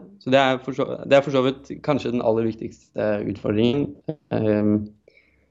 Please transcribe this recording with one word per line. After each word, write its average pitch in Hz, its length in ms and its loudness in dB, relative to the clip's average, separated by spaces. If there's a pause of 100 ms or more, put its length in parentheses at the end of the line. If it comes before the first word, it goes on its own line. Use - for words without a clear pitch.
(220)
Så - 80 -8
det 131 80 6
er 131 200 2
for 131 140 -10
så, 123 120 -2 (240)
det 135 80 6
er 139 60 8
for 139 100 -4
så 131 100 2
vidt - 400 -4
kanskje 123 300 -2
den 120 100 -2
aller 113 240 2
viktigste 110 800 -6
utfordringen. 120 720 0 (340)
Ehm, 107 600 0 (580)